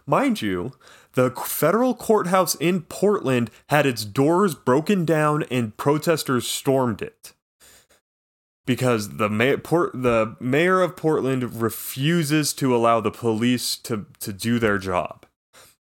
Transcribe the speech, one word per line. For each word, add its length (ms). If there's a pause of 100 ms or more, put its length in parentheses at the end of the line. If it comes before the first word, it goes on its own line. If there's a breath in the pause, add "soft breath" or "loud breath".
Mind 360
you, 320 (400 loud breath)
the 160
c-, 160
federal 480
courthouse 640
in 260
Portland 680 (180 soft breath)
had 180
its 180
doors 520
broken 500
down 460
and 260
protesters 680
stormed 540
it. 320 (1300 soft breath)
Because 520
the 120
ma-, 320
Port-, 320
the 460
mayor 420
of 140
Portland 640
refuses 920
to 220
allow 240
the 120
police 680
to, 280 (140)
to 120
do 280
their 180
job. 480 (560 soft breath)